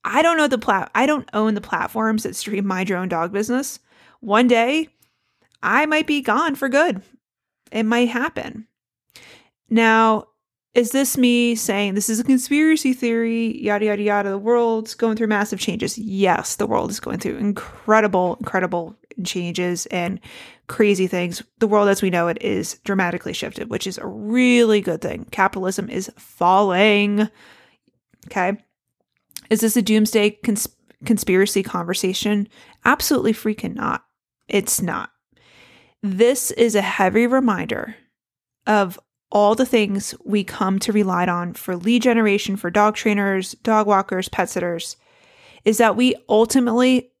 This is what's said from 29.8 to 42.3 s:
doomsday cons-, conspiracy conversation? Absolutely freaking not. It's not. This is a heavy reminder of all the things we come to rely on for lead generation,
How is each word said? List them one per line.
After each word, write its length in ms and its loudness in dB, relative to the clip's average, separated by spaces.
doomsday 500 2
cons-, 360 -4
conspiracy 580 2
conversation? 840 -4
Absolutely 480 2
freaking 440 -4
not. 280 -6
It's 320 -2
not. 300 -6
This 480 2
is 240 2
a 60 4
heavy 460 2
reminder 680 -2
of 320 0
all 240 4
the 100 2
things 580 0
we 200 -2
come 360 -2
to 140 -2
rely 320 2
on 280 -4
for 220 -8
lead 260 2
generation, 540 2